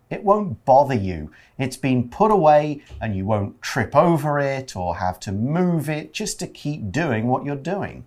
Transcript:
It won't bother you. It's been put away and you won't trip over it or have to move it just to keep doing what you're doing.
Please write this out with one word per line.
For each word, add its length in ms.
It 140
won't 420
bother 300
you. 360
It's 180
been 320
put 220
away 520
and 140
you 120
won't 340
trip 360
over 420
it 380
or 220
have 220
to 120
move 560
it 240
just 260
to 80
keep 460
doing 340
what 180
you're 160
doing. 460